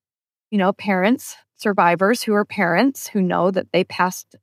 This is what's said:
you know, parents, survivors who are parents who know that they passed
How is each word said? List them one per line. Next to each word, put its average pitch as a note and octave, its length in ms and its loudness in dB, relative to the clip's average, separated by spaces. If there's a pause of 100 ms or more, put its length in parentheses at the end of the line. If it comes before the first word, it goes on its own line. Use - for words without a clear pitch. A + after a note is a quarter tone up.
(520)
you G#3 80 0
know, F#3+ 120 2
parents, G3 640 -2 (220)
survivors G3 640 2
who G#3+ 120 -2
are G#3 120 2
parents E3+ 640 -2
who G3+ 140 -2
know F3+ 280 0
that F#3+ 240 -4
they F3+ 100 2
passed - 600 -6